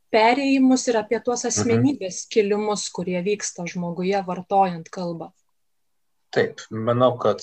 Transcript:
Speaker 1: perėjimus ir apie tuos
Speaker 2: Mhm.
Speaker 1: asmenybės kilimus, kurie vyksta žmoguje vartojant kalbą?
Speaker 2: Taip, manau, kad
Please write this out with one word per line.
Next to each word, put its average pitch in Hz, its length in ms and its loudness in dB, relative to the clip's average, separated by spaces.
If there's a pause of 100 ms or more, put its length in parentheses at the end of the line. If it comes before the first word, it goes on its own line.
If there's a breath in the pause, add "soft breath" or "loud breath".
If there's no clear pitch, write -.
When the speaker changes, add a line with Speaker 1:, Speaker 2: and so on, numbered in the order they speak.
(120)
Speaker 1:
perėjimus 262 760 4
ir 226 80 2
apie 220 240 -2
tuos 240 220 -4
Speaker 2:
Mhm. 240 80 -2
Speaker 1:
asmenybės 226 760 0
kilimus, 208 640 0
kurie 180 320 -4
vyksta 202 480 -4
žmoguje 180 560 -4
vartojant 180 640 -2
kalbą? 170 400 -8 (1040)
Speaker 2:
Taip, - 360 0
manau, 120 480 2
kad 104 260 0